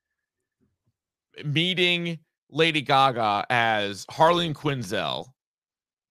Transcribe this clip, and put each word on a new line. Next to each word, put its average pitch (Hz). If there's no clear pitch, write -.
meeting 170
Lady 156
Gaga 123
as 107
Harleen 165
Quinzel 95